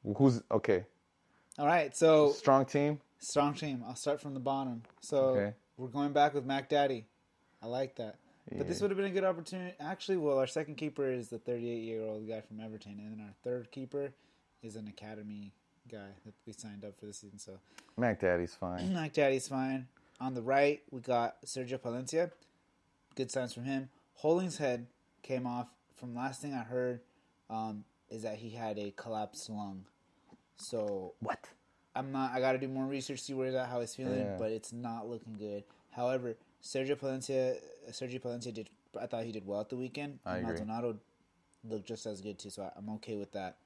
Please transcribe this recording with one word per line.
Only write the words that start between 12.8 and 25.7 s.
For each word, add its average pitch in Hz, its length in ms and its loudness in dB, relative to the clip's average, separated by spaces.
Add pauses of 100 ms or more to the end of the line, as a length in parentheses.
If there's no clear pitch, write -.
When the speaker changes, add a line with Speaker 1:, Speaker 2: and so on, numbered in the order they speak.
Speaker 2:
and 107 200 -12
then 107 60 -12
our 98 80 -16 (100)
third 123 280 -4
keeper 135 420 -6 (500)
is 110 120 -12
an 107 120 -8
academy 104 640 -12 (360)
guy 101 260 -12 (120)
that 107 80 -18 (120)
we 107 80 -14
signed 104 320 -12
up 101 120 -10
for - 80 -16
the 104 80 -12
season. 101 240 -16
So 95 220 -14 (380)
Speaker 1:
Mac 113 240 4
Daddy's 87 340 6
fine. 90 380 -2
Speaker 2:
<clears throat> - 0 -
Mac 160 200 -2
Daddy's 135 340 4
fine. 131 400 -2 (320)
On 131 140 -2
the 123 80 -2
right, 139 480 6
we 131 120 -8
got 117 420 2
Sergio 127 340 -6
Palencia. 131 540 -2 (840)
Good 131 140 -2
signs 123 240 -2
from 120 120 -8
him. 135 240 -2 (260)
Hollingshead 151 720 2 (340)
came 127 240 -2
off. 123 220 -4 (300)